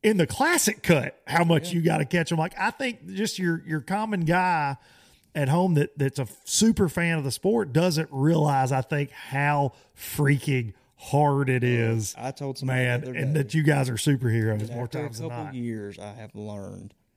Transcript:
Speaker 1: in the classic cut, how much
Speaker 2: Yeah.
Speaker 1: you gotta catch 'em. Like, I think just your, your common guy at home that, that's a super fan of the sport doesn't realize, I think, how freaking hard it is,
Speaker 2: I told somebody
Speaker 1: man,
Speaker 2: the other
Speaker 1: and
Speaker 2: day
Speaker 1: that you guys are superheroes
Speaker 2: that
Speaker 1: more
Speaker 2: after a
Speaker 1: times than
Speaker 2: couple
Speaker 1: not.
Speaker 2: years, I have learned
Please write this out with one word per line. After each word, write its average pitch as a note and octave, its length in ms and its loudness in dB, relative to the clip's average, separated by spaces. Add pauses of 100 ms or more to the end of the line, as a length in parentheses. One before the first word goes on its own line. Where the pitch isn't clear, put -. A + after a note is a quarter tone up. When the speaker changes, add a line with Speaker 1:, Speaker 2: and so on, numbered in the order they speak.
Speaker 1:
in G#3+ 140 4
the E3+ 100 4
classic D4+ 560 0
cut, - 440 2
how E3+ 160 2
much E3 260 2
Speaker 2:
Yeah. F3+ 60 -2
Speaker 1:
you E3+ 100 0
gotta D#3+ 200 2
catch E3 260 -2
'em. E3 80 0
Like, E3+ 200 -4
I G3+ 120 -2
think A#3+ 420 -6
just G3+ 240 -4
your, E3+ 300 -2
your D#3 140 -4
common G#3 400 -2
guy E3 540 2 (580)
at D3 140 0
home F3 280 4
that, C#3+ 220 2
that's C#3 220 -2
a B2 80 -4 (160)
super G#3+ 460 2
fan E3+ 280 0
of D3 60 -2
the C3+ 80 -4
sport G3+ 400 0
doesn't D#3+ 400 2
realize, C#3+ 600 2
I C3 80 2
think, C#3+ 300 -4
how C#3+ 600 -2 (240)
freaking C3+ 760 0 (240)
hard C#3+ 520 2
it B2+ 140 2
is, A2+ 540 0
Speaker 2:
I B2 140 -8
told C3+ 260 -8
somebody C3 260 -2
Speaker 1:
man, B2 180 0
Speaker 2:
the - 100 -10
other B2+ 60 -10
Speaker 1:
and C#3 160 -2
Speaker 2:
day D3+ 100 2
Speaker 1:
that - 100 -8
you D#3 100 2
guys C#3+ 260 2
are B2 60 -4
superheroes A2+ 640 0
Speaker 2:
that G#2+ 160 -6
Speaker 1:
more A#2+ 80 -6
Speaker 2:
after - 160 -8
a - 40 -4
Speaker 1:
times A2+ 160 -10
than D#3+ 100 -8
Speaker 2:
couple A2+ 160 -10
Speaker 1:
not. G#2 100 -12
Speaker 2:
years, A2 420 -8
I G#2 180 -14
have A2 200 -18
learned G2+ 580 -12 (240)